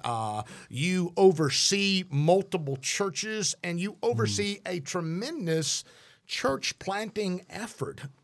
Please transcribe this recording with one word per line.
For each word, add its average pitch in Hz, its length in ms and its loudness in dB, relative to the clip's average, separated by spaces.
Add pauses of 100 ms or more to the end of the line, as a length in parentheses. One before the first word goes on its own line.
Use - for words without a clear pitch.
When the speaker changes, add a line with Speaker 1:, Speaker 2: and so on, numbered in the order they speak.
Speaker 1:
Uh, 110 380 -2 (260)
you 175 480 0
oversee 190 920 6
multiple 156 680 2
churches, 202 840 -2
and 175 200 -4
you 202 140 -4
Speaker 2:
Mm. - 60 -20
Speaker 1:
oversee 208 640 0
a 180 140 -4
tremendous 165 1040 -2 (460)
church - 480 -2
planting 196 720 -4
effort. - 520 -8 (220)